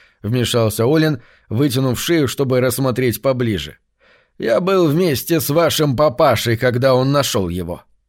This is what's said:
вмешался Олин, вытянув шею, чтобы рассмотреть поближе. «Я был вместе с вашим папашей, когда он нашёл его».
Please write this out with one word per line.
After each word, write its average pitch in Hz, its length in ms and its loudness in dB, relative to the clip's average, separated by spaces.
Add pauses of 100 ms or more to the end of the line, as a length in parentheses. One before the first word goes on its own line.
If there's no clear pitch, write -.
(240)
вмешался 113 640 0
Олин, 156 360 2 (280)
вытянув 131 500 0
шею, 160 280 0
чтобы 127 320 -2
рассмотреть 127 640 0
поближе. 113 560 -2 (600)
«Я - 220 0
был 180 260 2
вместе 160 520 0
с - 100 -4
вашим 147 460 0
папашей, 127 640 2
когда 127 380 2
он 131 160 0
нашёл 110 380 -2
его». 87 340 -8 (240)